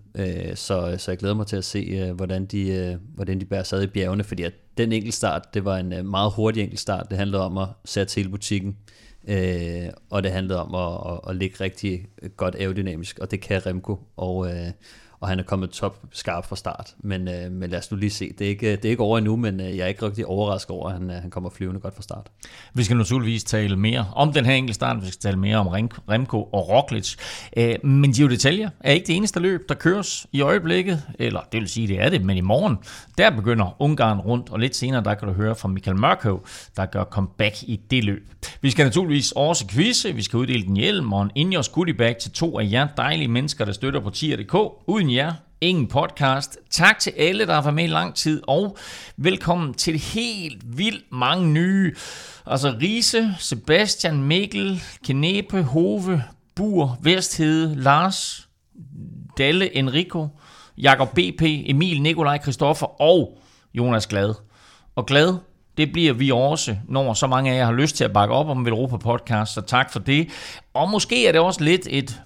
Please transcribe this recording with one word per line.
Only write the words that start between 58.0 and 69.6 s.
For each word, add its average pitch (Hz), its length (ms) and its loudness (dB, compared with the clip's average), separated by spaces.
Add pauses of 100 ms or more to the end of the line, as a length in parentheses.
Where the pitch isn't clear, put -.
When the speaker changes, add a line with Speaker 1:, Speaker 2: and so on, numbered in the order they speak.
Speaker 2:
Dalle, 160 400 2
Enrico, 151 500 0 (500)
Jakob 135 360 6
B - 60 2 (200)
P, - 40 2
Emil, 151 580 2
Nikolaj, 147 400 2
Christoffer 143 600 0
og 156 360 6 (360)
Jonas 120 340 2
Glad. 104 260 2 (600)
Og 117 100 -2
glad, 151 300 4 (420)
det 151 140 2
bliver 165 220 4
vi 135 180 2
også, 131 440 2 (120)
når 131 260 0
så 131 140 0
mange 131 240 2
af 127 60 2
jer 127 80 4
har 117 80 4
lyst 131 220 2
til - 80 0
at 107 100 0
bakke 104 200 4
op 143 140 2
om 127 180 0
Velropa 117 320 0
Podcast, 113 560 0
så 110 80 -6